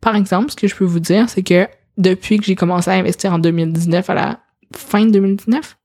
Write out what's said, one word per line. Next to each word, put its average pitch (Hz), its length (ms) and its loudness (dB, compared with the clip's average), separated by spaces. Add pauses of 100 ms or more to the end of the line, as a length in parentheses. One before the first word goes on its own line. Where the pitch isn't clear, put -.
Par 220 140 0
exemple, 208 360 0
ce - 40 -14
que - 120 -2
je 190 80 -2
peux 196 100 -2
vous 170 140 0
dire, 208 300 0
c'est 190 140 -4
que 185 240 2 (300)
depuis 185 420 0
que 208 60 -4
j'ai 190 100 0
commencé 180 340 0
à 190 60 2
investir 185 360 -2
en 170 80 0
deux 165 120 2
mille 165 200 0
dix-neuf, 170 380 -2
à - 60 0
la - 240 -4 (360)
fin - 300 0
de 226 60 4
deux 202 80 6
mille 196 180 0
dix-neuf 254 480 -4